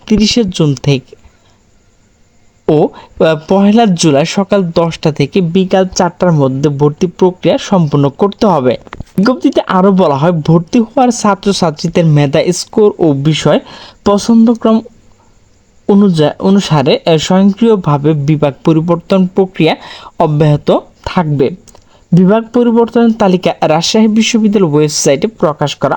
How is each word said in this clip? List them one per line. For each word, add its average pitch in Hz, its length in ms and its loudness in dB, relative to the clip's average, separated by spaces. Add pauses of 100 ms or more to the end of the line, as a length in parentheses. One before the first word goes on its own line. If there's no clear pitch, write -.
তিরিশে 214 380 0
জুন 165 300 -2
থেকে 135 420 -4 (1500)
ও, 160 200 2
আহ, - 480 -4 (120)
পহেলা 208 380 2
জুলাই 160 400 0
সকাল 196 360 -2 (120)
দশটা 165 380 -2
থেকে 147 280 -2
বিকাল 185 460 0
চারটার 180 460 -2
মধ্যে 139 360 0
ভর্তি 147 380 -2
প্রক্রিয়া 180 520 -2
সম্পন্ন 143 520 0
করতে 202 360 -2
হবে। 131 300 0 (400)
বিজ্ঞপ্তিতে 254 440 0
আরও 190 320 0
বলা 175 240 2
হয়, 160 160 0
ভর্তি 170 460 0
হওয়ার 247 320 0
ছাত্রছাত্রীদের 185 960 -2
মেধা 147 460 2
স্কোর 208 460 0
ও 160 140 2
বিষয় 147 480 0 (440)
পছন্দক্রম 226 760 2 (1080)
অনুযা-, 190 500 2
অনুসারে, 185 680 0
আহ, 165 100 2
স্বয়ংক্রিয়ভাবে 185 960 0
বিভাগ 147 400 -2 (100)
পরিবর্তন 170 640 0
প্রক্রিয়া 185 500 -2 (420)
অব্যাহত 151 600 0 (260)
থাকবে। 147 460 -2 (600)
বিভাগ 196 400 2
পরিবর্তনের 233 600 2
তালিকা 185 480 0
রাজশাহী 170 480 0
বিশ্ববিদ্যালয় 214 600 0
ওয়েবসাইটে 147 560 0
প্রকাশ 151 480 -4
করা 143 220 -4